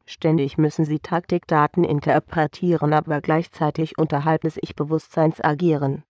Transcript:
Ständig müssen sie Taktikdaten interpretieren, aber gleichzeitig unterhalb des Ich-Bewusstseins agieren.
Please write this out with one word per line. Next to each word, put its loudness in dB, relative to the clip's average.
Ständig 0
müssen 2
sie -2
Taktikdaten 0
interpretieren, 0
aber 0
gleichzeitig -2
unterhalb 0
des -4
Ich-Bewusstseins -2
agieren. 0